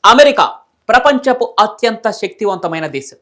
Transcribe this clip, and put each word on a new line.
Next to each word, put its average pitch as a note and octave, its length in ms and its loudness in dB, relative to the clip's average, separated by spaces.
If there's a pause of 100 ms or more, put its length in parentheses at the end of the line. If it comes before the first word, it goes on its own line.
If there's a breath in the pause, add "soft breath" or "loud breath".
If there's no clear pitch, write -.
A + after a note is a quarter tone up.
(120)
అమెరికా C4 340 4 (440)
ప్రపంచపు B3+ 560 2 (180)
అత్యంత A3 480 -4 (100)
శక్తివంతమైన F3+ 640 -6 (100)
దేశం. - 240 -14